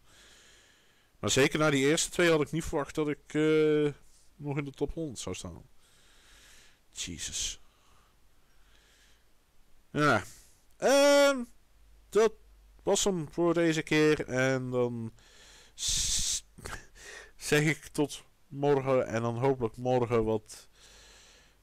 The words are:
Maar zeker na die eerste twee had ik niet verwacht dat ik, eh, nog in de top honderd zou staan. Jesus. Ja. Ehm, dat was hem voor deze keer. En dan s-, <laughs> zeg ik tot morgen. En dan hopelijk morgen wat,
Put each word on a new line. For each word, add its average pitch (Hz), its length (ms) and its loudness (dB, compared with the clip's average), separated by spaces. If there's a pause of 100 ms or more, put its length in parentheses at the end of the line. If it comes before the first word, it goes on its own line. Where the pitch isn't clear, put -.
(1200)
Maar 107 100 -4
zeker 139 300 2
na 156 100 2
die 135 180 0
eerste 165 220 0
twee 175 200 0
had 156 120 4
ik 139 100 -4
niet 156 120 -4
verwacht 147 320 -6
dat 151 120 -2
ik, - 260 -8
eh, 151 600 2 (420)
nog 143 220 -8
in 151 80 -6
de 139 60 -12
top - 220 -6
honderd 151 260 -10
zou 92 160 -8
staan. - 280 -14 (1300)
Jesus. - 680 -10 (2250)
Ja. 143 320 2 (540)
Ehm, 277 680 4 (680)
dat 220 240 2 (540)
was 196 160 2
hem 175 280 -2
voor 170 220 2
deze 165 280 2
keer. 151 460 2
En 131 420 0
dan 123 440 -2 (600)
s-, - 720 -4 (100)
<laughs> - 800 -18
zeg 151 280 -2
ik 151 240 -2
tot - 360 -4 (240)
morgen. 135 600 2
En 113 140 -2
dan 117 160 -2
hopelijk 127 400 -2
morgen 120 460 2
wat, - 440 -4 (960)